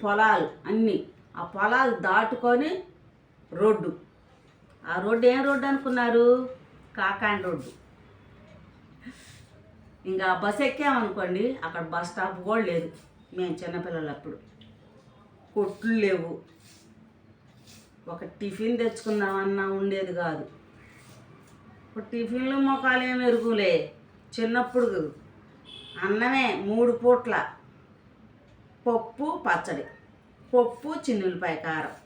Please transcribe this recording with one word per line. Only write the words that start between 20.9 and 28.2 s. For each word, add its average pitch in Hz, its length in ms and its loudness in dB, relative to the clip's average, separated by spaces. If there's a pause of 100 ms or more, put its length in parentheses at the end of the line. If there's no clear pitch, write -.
ఇప్పుడు 214 260 -12
టిఫిన్లు 247 460 -2 (100)
మొఖాలు 262 440 2
ఏం 247 180 0
ఎరుగులే. 214 440 4 (640)
చిన్నప్పుడు 240 560 2 (1120)
అన్నమే 247 400 2 (220)
మూడు 233 240 4 (100)
పూట్ల. 240 320 4 (1500)